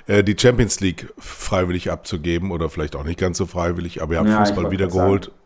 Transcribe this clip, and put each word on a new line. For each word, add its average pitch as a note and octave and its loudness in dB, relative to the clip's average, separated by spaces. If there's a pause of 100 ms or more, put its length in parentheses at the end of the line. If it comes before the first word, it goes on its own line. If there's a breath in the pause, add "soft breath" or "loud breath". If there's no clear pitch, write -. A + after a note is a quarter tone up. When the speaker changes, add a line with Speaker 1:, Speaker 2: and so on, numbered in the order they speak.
Speaker 1:
äh, G2+ 4
die G2 2
Champions B2 4
League F#2 -2
freiwillig F2+ -2
abzugeben E2+ -4
oder D#2+ -2
vielleicht D2+ -6
auch C#2 -8
nicht E2+ -6
ganz F#2 0
so F#2+ 0
freiwillig, F2 -4
aber D#2+ -2
ihr E2 2
habt G#2 4
Speaker 2:
Ja, G#2+ 4
ich G#2+ 4
Speaker 1:
Fußball G2+ 2
Speaker 2:
wollte G2 -2
Speaker 1:
wieder F#2+ 0
Speaker 2:
gerade F#2 0
Speaker 1:
geholt. G2 2 (140)